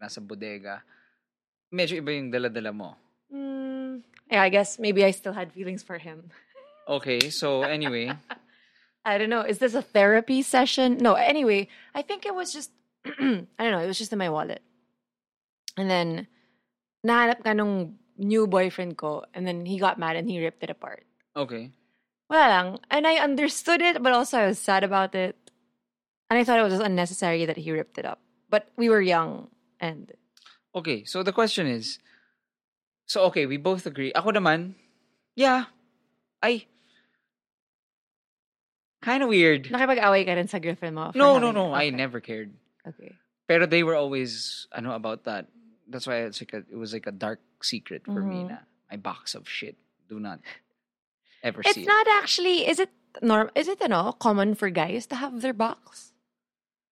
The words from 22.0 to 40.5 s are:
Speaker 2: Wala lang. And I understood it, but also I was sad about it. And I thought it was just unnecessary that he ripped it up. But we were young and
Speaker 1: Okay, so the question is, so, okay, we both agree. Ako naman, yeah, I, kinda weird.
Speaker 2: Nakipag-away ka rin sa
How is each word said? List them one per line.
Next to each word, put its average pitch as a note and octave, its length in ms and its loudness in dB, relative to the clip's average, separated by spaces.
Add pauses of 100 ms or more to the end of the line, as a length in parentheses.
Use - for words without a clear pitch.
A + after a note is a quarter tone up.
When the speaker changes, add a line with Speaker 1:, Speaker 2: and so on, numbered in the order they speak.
Speaker 2:
Wala D4+ 220 6
lang. F3+ 160 4 (240)
And D4+ 160 2
I D#4+ 160 4
understood C#4+ 600 0
it, E4 200 2
but B3+ 100 4
also B3 260 2
I G#3 80 4
was F#3+ 120 0
sad F#3+ 240 2
about F#3+ 320 0
it. F#3 220 -2 (920)
And A#3 100 4
I B3 40 6
thought A#3 160 6
it A3+ 80 6
was F#3+ 80 2
just G3 120 0
unnecessary F3 600 0
that D#3+ 120 -4
he D#3+ 120 -8
ripped - 280 -6
it - 80 -8
up. - 120 -10 (320)
But G#3 160 2 (100)
we A#3 140 2
were G#3+ 120 6
young E3 440 0 (320)
and D#3+ 320 -10 (640)
Speaker 1:
Okay, D#3+ 300 -6
so F#3 180 -6
the F#3+ 120 -2
question G#3+ 320 2
is, A2+ 320 -6 (1080)
so, G3+ 240 0
okay, D#3 160 0
we C#3 120 -4
both F3+ 280 -2
agree. C3+ 280 -6
Ako F#3 200 0
naman, F3 400 2 (600)
yeah, B3+ 320 2 (760)
I, A3+ 240 0 (2250)
kinda C4 240 0
weird. D#3+ 460 6
Speaker 2:
Nakipag-away A#3 520 4
ka F3+ 120 0
rin F3 120 -2
sa G3+ 100 -6